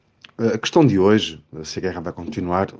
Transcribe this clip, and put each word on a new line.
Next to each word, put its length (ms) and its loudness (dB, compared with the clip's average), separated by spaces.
A 200 0
questão 280 2
de 140 4
hoje, 420 2
se 160 -10
a 20 -6
guerra 200 -6
vai 120 -8
continuar, 540 -4